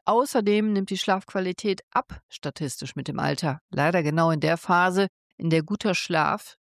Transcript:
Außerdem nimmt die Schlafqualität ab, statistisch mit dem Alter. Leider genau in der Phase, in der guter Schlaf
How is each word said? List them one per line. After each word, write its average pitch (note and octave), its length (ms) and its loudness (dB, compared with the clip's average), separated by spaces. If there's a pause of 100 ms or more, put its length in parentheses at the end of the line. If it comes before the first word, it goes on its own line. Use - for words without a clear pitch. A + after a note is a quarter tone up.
Außerdem G#3+ 680 2
nimmt G3 160 0
die F#3+ 80 -4
Schlafqualität F#3+ 840 -2 (100)
ab, - 360 -4
statistisch - 680 -8
mit C#3 120 -8
dem C#3 120 -6
Alter. D3 400 -2 (100)
Leider D#3+ 320 2
genau D#3+ 300 2
in D#3 80 0
der D#3+ 180 2
Phase, F#3 520 2 (280)
in E3 140 -2
der D#3+ 100 4
guter G3+ 320 -2
Schlaf D#3+ 680 -2